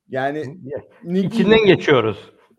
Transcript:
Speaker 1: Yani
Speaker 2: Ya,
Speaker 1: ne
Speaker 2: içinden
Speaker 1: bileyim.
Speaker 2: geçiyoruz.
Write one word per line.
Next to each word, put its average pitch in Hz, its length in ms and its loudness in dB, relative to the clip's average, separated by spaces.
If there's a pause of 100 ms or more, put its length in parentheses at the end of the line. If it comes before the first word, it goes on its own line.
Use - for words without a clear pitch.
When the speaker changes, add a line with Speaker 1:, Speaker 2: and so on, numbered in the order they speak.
Speaker 1:
Yani 139 540 -8
Speaker 2:
Ya, 135 160 -12 (260)
Speaker 1:
ne 180 160 -4
Speaker 2:
içinden 196 260 -2
Speaker 1:
bileyim. 220 200 4
Speaker 2:
geçiyoruz. 123 520 2 (400)